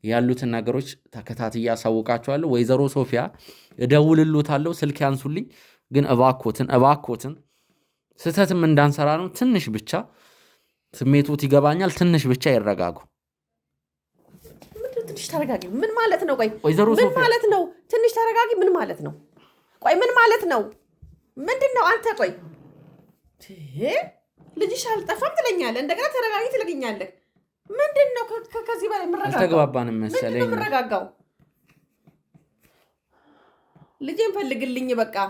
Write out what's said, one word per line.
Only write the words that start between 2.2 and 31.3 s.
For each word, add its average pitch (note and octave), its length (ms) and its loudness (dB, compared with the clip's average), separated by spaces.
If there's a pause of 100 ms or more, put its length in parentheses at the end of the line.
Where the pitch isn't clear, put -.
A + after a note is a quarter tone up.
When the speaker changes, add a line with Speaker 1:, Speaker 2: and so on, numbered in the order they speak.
Speaker 1:
ወይዘሮ B2 380 2
ሶፊያ B2+ 320 0 (580)
እደውልልዎታለሁ፣ D3+ 920 4
ስልክ C#3+ 280 -4
ያንሱልኝ። C#3+ 460 -2 (440)
ግን C#3+ 160 2
እባክዎትን፣ B2+ 640 2
እባክዎትን C3 640 2 (880)
ስህተትም F3+ 420 2
እንዳንሰራ D3 540 4
ነው። F3+ 140 -4
ትንሽ B3 400 0
ብቻ G#2+ 220 -6 (1040)
ስሜቶት C#3+ 480 2
ይገባኛል። D3 520 4
ትንሽ E3+ 340 4
ብቻ B2+ 220 0
ይረጋጉ። F#2+ 460 0 (1800)
Speaker 2:
ምንድን A#4 220 -12
ነው A4+ 120 -6
ትንሽ - 220 -12
ተረጋጊ? D4 340 -4 (100)
ምን F4+ 220 -2
ማለት A4+ 300 0
ነው? D4 120 0
ቆይ A3+ 120 0 (140)
Speaker 1:
ወይዘሮ F3 260 4
Speaker 2:
ምን - 120 4
Speaker 1:
ሶፊያ B4 160 4
Speaker 2:
ማለት A#4+ 300 2
ነው? G4 160 4 (260)
ትንሽ A#4 260 2
ተረጋጊ A4+ 400 0
ምን F#4 180 2
ማለት G#3+ 280 -4
ነው? D3 140 -10 (680)
ቆይ - 120 4
ምን A#4+ 200 2
ማለት A4+ 300 4
ነው? C4 180 0 (760)
ምንድን B4+ 380 0
ነው A#4+ 120 2
አንተ? A4+ 280 2
ቆይ F#3+ 180 -2 (1160)
ይሄ D3+ 300 -14 (760)
ልጅሽ A4 300 -4
አልጠፋም A4+ 480 -4
ትለኛለህ፣ F4 460 -2
እንደገና G4 300 -2
ተረጋጊ A4+ 400 -2
ትለኛለህ። C4+ 580 -6 (640)
ምንድን C#5+ 400 2
ነው A#4+ 160 -6
ከ-፣ A4+ 180 -8
ከ-፣ A4+ 180 -10
ከዚህ A4 260 -6
በላይ G4 160 -4
የምረጋጋው? - 280 -4
Speaker 1:
አልተግባባንም C#3 600 0
Speaker 2:
ምንድን A2 180 -4
ነው C5 80 0
Speaker 1:
መሰለኝ። A2+ 200 -4
Speaker 2:
የምረጋጋው? G#3+ 640 -2 (3000)